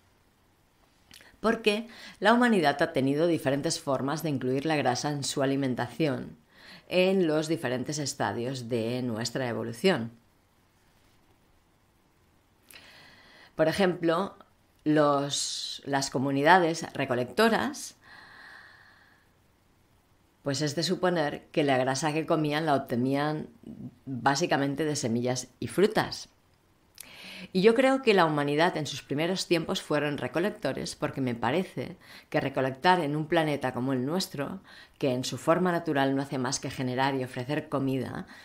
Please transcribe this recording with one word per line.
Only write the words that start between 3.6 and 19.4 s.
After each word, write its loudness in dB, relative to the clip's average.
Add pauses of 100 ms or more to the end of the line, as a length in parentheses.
formas -2
de -2
incluir -2
la 0
grasa 0
en -4
su -4
alimentación -2 (520)
en 4
los 2
diferentes -2
estadios -4
de -2
nuestra -4
evolución. 0 (3500)
Por 4
ejemplo, 0 (480)
los, 0
las -2
comunidades 4
recolectoras, 0 (2500)